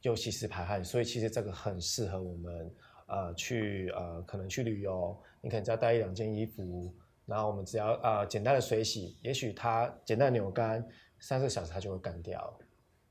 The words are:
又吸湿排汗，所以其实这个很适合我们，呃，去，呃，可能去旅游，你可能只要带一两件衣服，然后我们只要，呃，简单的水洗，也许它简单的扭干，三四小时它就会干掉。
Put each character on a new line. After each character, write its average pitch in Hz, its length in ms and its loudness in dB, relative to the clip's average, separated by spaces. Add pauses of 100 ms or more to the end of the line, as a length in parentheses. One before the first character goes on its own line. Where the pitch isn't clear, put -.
又 117 120 4
吸 110 160 -2
湿 101 160 -2
排 92 160 -4
汗， 98 180 0
所 90 200 2
以 - 20 2
其 120 160 -2
实 110 100 2
这 110 140 0
个 101 80 -4
很 95 300 -4
适 104 260 -2
合 95 160 -2
我 90 140 -6
们， 85 360 -8 (340)
呃， 95 260 -2
去， 101 560 -2
呃， 90 320 -6
可 98 160 -8
能 95 100 -6
去 123 160 -4
旅 107 160 -2
游， 92 400 -2 (220)
你 - 80 -6
可 113 80 0
能 101 60 -2
只 117 60 0
要 113 60 4
带 117 180 6
一 117 40 6
两 95 180 0
件 110 180 -2
衣 110 120 0
服， 90 480 -6 (320)
然 101 120 -2
后 107 120 2
我 - 20 2
们 98 140 -4
只 113 120 -4
要， 107 140 4 (100)
呃， 107 240 4
简 104 180 -2
单 131 120 6
的 123 60 6
水 110 220 2
洗， 92 380 -4
也 127 120 -2
许 123 180 -2
它 117 420 2 (120)
简 110 120 2
单 135 140 6
的 120 80 4
扭 98 100 0
干， 113 380 2 (320)
三 131 200 0
四 135 100 2
小 95 160 0
时 80 60 -6
它 95 80 -4
就 95 120 -4
会 92 80 -4
干 85 220 -6
掉。 87 360 -6 (540)